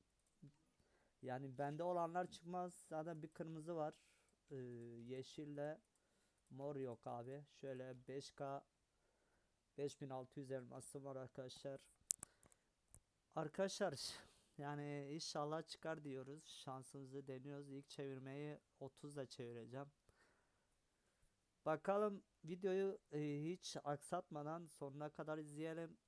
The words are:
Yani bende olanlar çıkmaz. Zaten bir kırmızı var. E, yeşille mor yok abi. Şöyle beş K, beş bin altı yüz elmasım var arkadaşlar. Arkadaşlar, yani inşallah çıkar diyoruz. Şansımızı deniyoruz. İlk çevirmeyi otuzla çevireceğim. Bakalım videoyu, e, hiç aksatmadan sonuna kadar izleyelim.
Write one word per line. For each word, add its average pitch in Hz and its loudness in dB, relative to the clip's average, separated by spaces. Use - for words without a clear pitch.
Yani 127 -2
bende 147 2
olanlar 175 4
çıkmaz. 180 -2
Zaten 156 -2
bir 160 -4
kırmızı 160 -2
var. 156 2
E, 147 -6
yeşille 127 -4
mor 139 0
yok 127 -2
abi. 127 -2
Şöyle 127 -4
beş 135 -2
K, 139 0
beş 139 0
bin 143 -2
altı 131 -4
yüz 135 -2
elmasım 131 -4
var 139 -2
arkadaşlar. 131 -6
Arkadaşlar, 165 4
yani 147 0
inşallah 156 2
çıkar 160 -2
diyoruz. 139 -4
Şansımızı 135 -6
deniyoruz. 143 -4
İlk 139 -6
çevirmeyi 139 -2
otuzla 143 -4
çevireceğim. 120 -4
Bakalım 196 6
videoyu, 190 4
e, 147 2
hiç 175 0
aksatmadan 156 0
sonuna 147 -4
kadar 156 -2
izleyelim. 160 -2